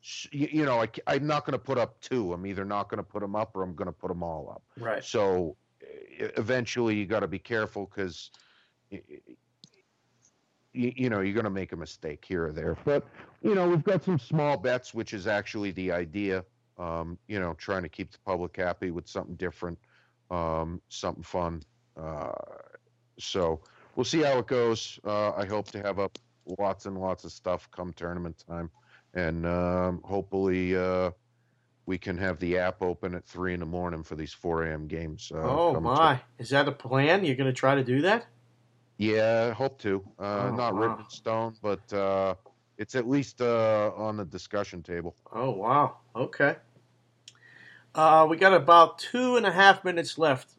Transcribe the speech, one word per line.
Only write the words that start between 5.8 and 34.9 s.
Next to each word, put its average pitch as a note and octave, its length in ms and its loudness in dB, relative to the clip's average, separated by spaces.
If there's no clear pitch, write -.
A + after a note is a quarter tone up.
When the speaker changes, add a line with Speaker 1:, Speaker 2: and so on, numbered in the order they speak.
Speaker 1:
e-, - 20 -20
eventually A#2+ 580 0
you G#2 120 -2
gotta G2+ 220 0
be F2+ 100 -6
careful G#2 480 -4
'cause F#2+ 440 -8
y-, G2 180 -14
y-, D2 120 -18
y-, B2 220 -2
you B2+ 140 0
know, G2+ 100 0
you're G2 140 0
gonna A2 160 0
make F#2+ 220 -6
a F2+ 40 -8
mistake D#2 480 -10
here E2+ 220 -2
or D2+ 60 -4
there. D#2 320 -4
But, C#3+ 220 0
you G#3+ 120 2
know, F3+ 140 2
we've F3 160 2
got F#3+ 200 0
some F3+ 140 0
small D3 380 0
bets, B2+ 380 -2
which A2 180 -6
is G2 140 -6
actually G#2 460 -2
the F2+ 200 -4
idea. F2+ 520 -2
Um, E2 480 -6
you G2+ 140 -6
know, E2+ 140 -4
trying F#2+ 280 -6
to E2 60 -10
keep - 240 -12
the - 120 -20
public F2 320 -4
happy F2+ 340 -4
with E2 180 -10
something F2 280 -10
different, F2 420 -8
um, E2 580 -4
something E2+ 360 -8
fun. E2+ 380 -4
Uh, D#2+ 300 -8
so E2 420 -2
we'll B2+ 80 0
see D#3+ 180 0
how C#3 160 4
it A#2 80 -2
goes. A#2 580 0
Uh, G#2 280 0
I G2+ 120 -4
hope G2+ 280 -4
to G2+ 100 -8
have G2 160 -2
up G2 180 -2
lots G2 260 -2
and G2 100 -6
lots F#2 280 -4
of E2+ 80 -12
stuff - 400 -4
come F2+ 200 -10
tournament E2+ 560 -8
time. E2+ 220 -8
And, E2 320 -2
um, F2+ 580 0
hopefully, F#2+ 720 0
uh, F#2 340 0
we F#2 120 -4
can F#2 200 -6
have F#2 200 -2
the F2+ 200 -2
app F2+ 240 -2
open F2+ 320 -4
at F2 100 -10
three F2+ 280 -6
in F2 80 -4
the E2 60 -6
morning E2+ 380 -6
for - 100 -12
these D#2 180 -10
four E2 320 -2
A D#2+ 80 -4
M D#2 140 -8
games, D#2+ 480 -8